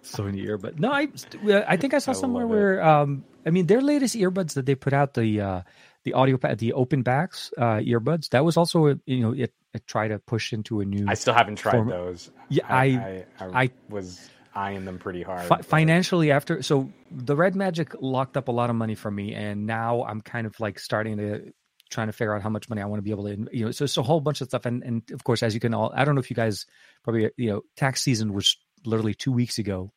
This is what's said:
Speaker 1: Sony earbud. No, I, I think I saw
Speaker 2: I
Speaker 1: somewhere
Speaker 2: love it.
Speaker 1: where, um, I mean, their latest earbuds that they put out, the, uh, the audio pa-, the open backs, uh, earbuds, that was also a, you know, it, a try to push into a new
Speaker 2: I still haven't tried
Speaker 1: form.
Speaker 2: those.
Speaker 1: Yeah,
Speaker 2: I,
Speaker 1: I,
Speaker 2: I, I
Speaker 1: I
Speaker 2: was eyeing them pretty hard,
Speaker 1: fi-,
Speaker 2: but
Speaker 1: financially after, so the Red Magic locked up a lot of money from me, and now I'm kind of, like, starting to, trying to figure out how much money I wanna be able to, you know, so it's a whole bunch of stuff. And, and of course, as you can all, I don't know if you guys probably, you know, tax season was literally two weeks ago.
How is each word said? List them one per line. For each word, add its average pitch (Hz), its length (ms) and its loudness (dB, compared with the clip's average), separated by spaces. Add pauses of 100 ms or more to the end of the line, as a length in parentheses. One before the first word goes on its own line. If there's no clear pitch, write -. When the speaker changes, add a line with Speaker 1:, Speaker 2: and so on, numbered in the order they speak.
Speaker 1:
Sony 98 420 -6
earbud. 107 320 -6
No, 226 140 0
I, 285 160 0 (580)
I 175 100 2
think 262 180 0
I 294 40 4
saw 262 140 -2
Speaker 2:
I - 20 0
Speaker 1:
somewhere 247 300 -2
Speaker 2:
love 226 120 0
it. 208 40 6
Speaker 1:
where, 190 240 4
um, 147 400 6 (200)
I 165 60 0
mean, 180 160 4
their 220 140 6
latest 285 340 2
earbuds 185 400 0
that 135 120 -2
they 139 80 4
put 131 180 0
out, 139 220 2
the, 110 260 2
uh, 92 220 -4 (420)
the - 100 -4
audio 131 220 4
pa-, 135 180 0
the 113 180 -2
open 131 300 0
backs, 131 560 -2
uh, 117 180 2
earbuds, 120 540 0
that 131 140 4
was 165 120 2
also 165 320 4
a, 139 80 4 (100)
you 127 140 0
know, 113 120 2
it, 127 200 -4 (220)
a 110 60 -8
try 110 280 -4
to 107 100 -4
push - 340 -4
into 107 280 -4
a 98 40 -2
new 101 240 -2
Speaker 2:
I 110 60 2
still 113 200 2
haven't 110 220 4
tried - 160 0
Speaker 1:
form. 117 160 4
Speaker 2:
those. 90 420 -6 (180)
Speaker 1:
Yeah, - 200 0
Speaker 2:
I, 127 160 4
Speaker 1:
I, 107 400 0 (140)
Speaker 2:
I, 95 60 -12
I 95 200 0
Speaker 1:
I 127 60 0 (180)
Speaker 2:
was 92 400 -10 (260)
eyeing 98 300 -6
them 92 140 -10
pretty 90 240 -8
hard, 90 200 -8
Speaker 1:
fi-, 170 140 4
Speaker 2:
but - 80 -10
Speaker 1:
financially 160 680 4
after, 147 300 0
so 135 280 0 (200)
the 139 260 -4
Red 185 180 2
Magic 185 460 -2
locked 131 360 -2
up 127 120 -4
a 120 40 -2
lot 120 180 0
of 117 60 0
money 110 180 -2
from 104 200 -8
me, 101 200 -8
and 104 320 -6
now 113 380 -2
I'm 107 160 -8
kind 113 260 -8
of, 107 120 -10
like, 104 200 -4
starting 110 400 -2
to, 104 340 -6 (380)
trying 113 160 -4
to 107 60 -6
figure 107 220 -2
out 104 80 -4
how 107 60 -4
much 107 200 -6
money 107 120 -4
I 101 60 -6
wanna 104 160 -6
be 104 80 -6
able 101 140 -4
to, 104 280 -6
you 117 140 -2
know, 117 60 -4
so - 120 -4
it's - 120 -2
a 160 60 0
whole 151 180 2
bunch 143 200 -4
of 127 80 -8
stuff. - 160 -4
And, 120 200 -4
and 117 180 -4 (100)
of 147 120 -14
course, 120 180 2
as 110 120 0
you 117 60 -4
can 117 140 0
all, 107 200 0
I 127 100 2
don't 147 100 2
know 135 60 2
if - 100 -10
you 117 60 -4
guys 113 300 -2 (360)
probably, 113 340 0
you 117 140 -2
know, 98 120 -4 (140)
tax 135 240 -2
season 110 320 0
was 98 240 0 (280)
literally 110 280 0
two - 200 -2
weeks 123 260 0
ago. 98 380 -4